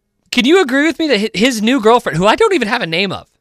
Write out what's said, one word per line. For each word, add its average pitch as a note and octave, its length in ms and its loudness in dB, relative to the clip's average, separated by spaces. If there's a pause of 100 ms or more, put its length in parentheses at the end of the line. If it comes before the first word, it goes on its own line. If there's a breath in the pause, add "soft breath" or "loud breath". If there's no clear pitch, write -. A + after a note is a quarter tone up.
(320)
can B3 140 2
you F4 160 4
agree C#4 240 0
with D#4+ 140 -4
me D#4+ 80 -2
that A#3+ 140 0
hi-, A3 120 -4
his A3 280 -2
new B3 200 0
girlfriend, G#3+ 360 2
who F3+ 80 0
I A3 100 4
don't G#4+ 180 0
even B3 140 -2
have A#3+ 140 -4
a F3 60 -6
name F3 260 -4
of. F2+ 160 -14 (120)